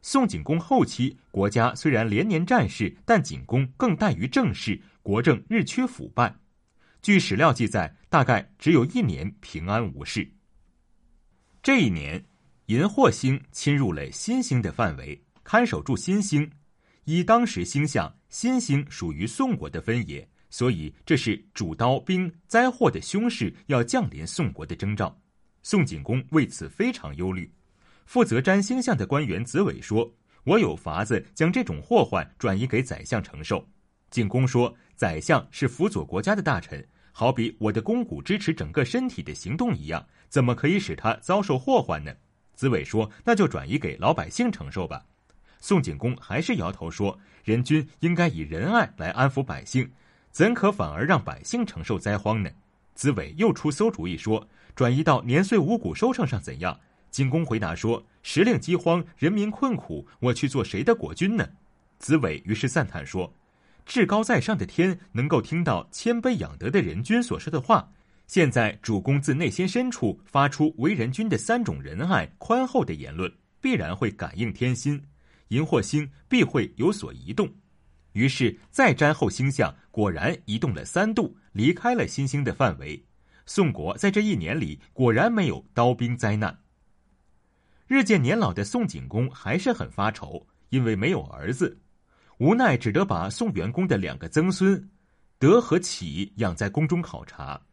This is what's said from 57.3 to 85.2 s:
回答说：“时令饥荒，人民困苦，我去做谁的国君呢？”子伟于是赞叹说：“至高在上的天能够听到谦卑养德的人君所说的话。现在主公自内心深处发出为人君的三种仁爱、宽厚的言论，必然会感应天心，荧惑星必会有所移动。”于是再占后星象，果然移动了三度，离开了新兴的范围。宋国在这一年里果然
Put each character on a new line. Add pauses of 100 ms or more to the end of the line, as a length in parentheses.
回
答
说 (180)
：“时
令
饥
荒， (140)
人
民
困
苦， (140)
我
去
做
谁
的
国
君
呢？” (520)
子
伟
于
是
赞
叹
说 (520)
：“至
高
在
上
的
天 (140)
能
够
听
到
谦
卑
养
德
的
人
君
所
说
的
话。 (320)
现
在 (100)
主
公
自
内
心
深
处
发
出
为
人
君
的
三
种
仁 (100)
爱、 (140)
宽
厚
的
言
论， (300)
必
然
会
感
应
天
心， (460)
荧
惑
星 (180)
必
会
有
所
移
动。” (600)
于
是 (120)
再
占
后
星
象， (160)
果
然 (100)
移
动
了
三
度， (140)
离
开
了
新
兴
的
范
围。 (400)
宋
国
在
这
一
年
里 (140)
果
然